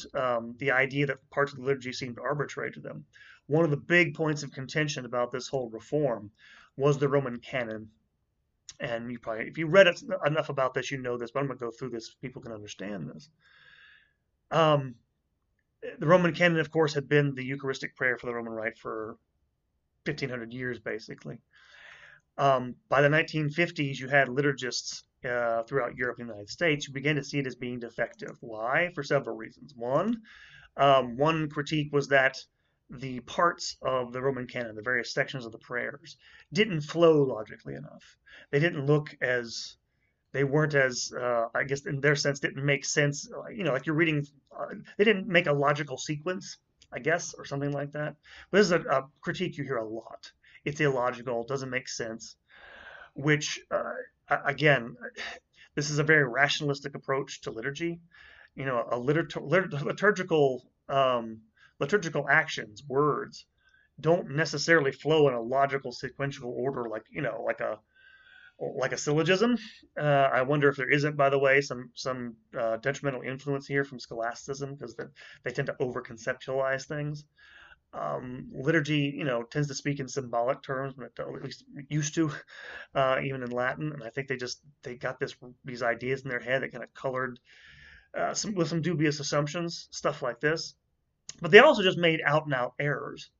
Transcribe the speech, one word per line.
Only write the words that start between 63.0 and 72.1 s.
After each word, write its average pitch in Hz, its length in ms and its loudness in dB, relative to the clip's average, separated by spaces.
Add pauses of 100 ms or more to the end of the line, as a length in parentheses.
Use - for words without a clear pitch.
don't 165 300 2
necessarily 151 640 4
flow 147 360 6
in 127 60 4
a 117 60 -2
logical 135 520 2
sequential 135 640 -6
order 123 320 -2
like, 110 220 -6
you - 100 -8
know, 113 240 -4
like 113 160 0
a, 113 180 -2 (840)
like 131 320 -2
a 120 40 -2
syllogism. 185 600 2 (420)
Uh, 143 340 4
I 123 100 4
wonder 143 260 4
if 139 80 4
there 127 120 -2
isn't, 147 280 2
by 139 120 6
the 135 100 4
way, 135 220 6
some, 127 340 -4
some, 123 420 -6 (200)